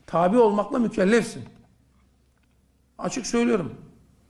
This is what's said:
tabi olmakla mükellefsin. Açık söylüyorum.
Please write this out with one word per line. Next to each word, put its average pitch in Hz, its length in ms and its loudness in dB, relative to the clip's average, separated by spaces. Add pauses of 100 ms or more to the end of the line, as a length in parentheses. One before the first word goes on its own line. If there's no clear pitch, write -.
tabi 180 320 0
olmakla 214 420 2
mükellefsin. 202 640 0 (1500)
Açık - 300 -6
söylüyorum. 233 480 -2 (540)